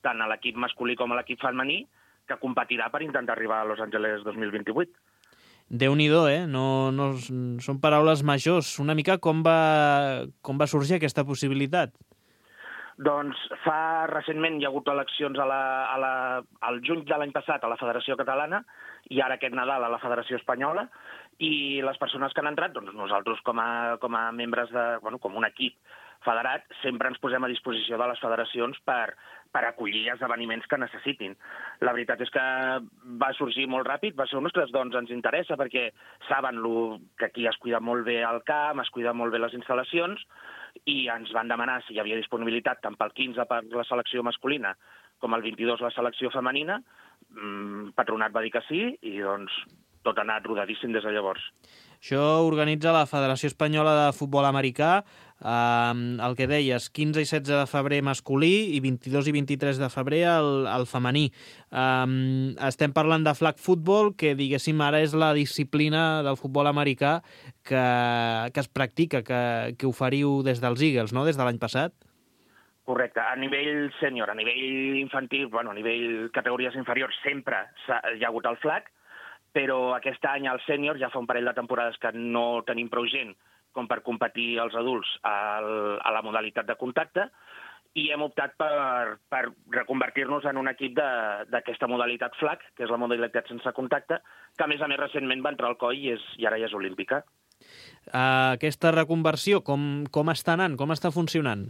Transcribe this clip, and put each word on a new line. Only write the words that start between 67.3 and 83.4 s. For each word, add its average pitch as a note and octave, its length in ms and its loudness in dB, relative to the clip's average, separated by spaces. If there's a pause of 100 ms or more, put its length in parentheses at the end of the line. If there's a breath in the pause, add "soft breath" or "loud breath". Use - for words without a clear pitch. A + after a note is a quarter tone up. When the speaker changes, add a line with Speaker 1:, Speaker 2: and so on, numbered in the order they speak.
Speaker 2:
que, B2+ 220 2 (680)
que - 80 -2
es C3 80 -4
practica, C#3 560 0
que, A#2+ 560 0
que C3+ 80 2
oferiu C#3 560 2
des B2+ 160 2
dels B2 240 2
Eagles, A#2+ 320 2
no?, C3+ 80 2
des D3+ 160 2
de - 20 4
l'any A#2+ 160 2
passat? C3 380 -2 (880 soft breath)
Speaker 1:
Correcte, B2 320 0
a A#2 160 0
nivell C#3+ 540 -2 (100)
sènior, B2 320 0
a G#2+ 80 -4
nivell C3 600 -2
infantil, C3+ 500 -4
bueno, A2+ 220 -2
a - 20 -8
nivell A2+ 560 -2
categories B2 480 -2
inferiors B2+ 460 -2
sempre C3+ 400 -2 (180)
s'ha, B2 160 0 (160)
hi A2 80 -4
ha A#2+ 60 0
hagut A#2 180 -2
el A#2 160 -2
flag, D#3 300 0 (640 loud breath)
però C3 400 2
aquest B2+ 320 -4
any C#3 180 -2
al B2+ 200 -2
sènior D3 340 0
ja B2+ 80 -2
fa C3 100 -4
un A#2+ 80 -4
parell A#2+ 220 0
de B2 80 -2
temporades A#2+ 420 -2
que A#2 140 -2
no A#2+ 560 0
tenim A#2 240 -4
prou A#2 160 0
gent A#2+ 240 -4 (400 soft breath)